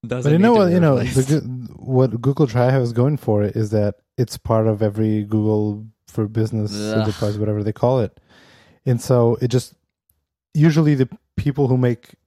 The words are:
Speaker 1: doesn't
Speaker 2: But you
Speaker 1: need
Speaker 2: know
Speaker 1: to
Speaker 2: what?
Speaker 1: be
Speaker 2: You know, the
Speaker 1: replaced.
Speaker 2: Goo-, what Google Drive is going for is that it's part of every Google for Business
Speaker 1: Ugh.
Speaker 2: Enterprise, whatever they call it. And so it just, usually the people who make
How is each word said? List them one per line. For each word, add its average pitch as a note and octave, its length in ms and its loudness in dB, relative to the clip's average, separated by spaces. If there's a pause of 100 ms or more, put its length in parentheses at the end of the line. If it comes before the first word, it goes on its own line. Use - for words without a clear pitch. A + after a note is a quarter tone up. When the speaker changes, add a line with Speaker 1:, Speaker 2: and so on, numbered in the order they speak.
Speaker 1:
doesn't B2 240 -4
Speaker 2:
But - 40 4
you E3 40 4
Speaker 1:
need F#3 60 4
Speaker 2:
know A#3 120 4
Speaker 1:
to A3 40 4
Speaker 2:
what? F#3+ 80 4
Speaker 1:
be F3 60 2
Speaker 2:
You F3+ 80 2
know, D3 180 4
the A#2+ 60 -2
Speaker 1:
replaced. C3 240 0
Speaker 2:
Goo-, B2+ 480 -4
what B2+ 440 0
Google C#3 240 2
Drive B2 360 2
is A#2 100 -2
going B2+ 260 0
for G#2 260 0
is G#2 260 -2
that G#2 260 0 (220)
it's B2 200 -4
part A2 300 0
of G#2+ 140 0
every G#2+ 420 0
Google G#2+ 640 -2 (220)
for G#2+ 200 -4
Business A2 480 -4
Speaker 1:
Ugh. G#2+ 240 -2
Speaker 2:
Enterprise, G#2 380 -4
whatever G#2 260 -4
they G#2+ 80 -4
call B2 300 0
it. - 180 -6 (680)
And B2 140 0
so A#2 420 2
it B2+ 80 -2
just, B2 260 -4 (760)
usually D3+ 420 4
the C3 120 0 (300)
people C#3 320 -2
who C3 80 2
make B2 380 -2 (120)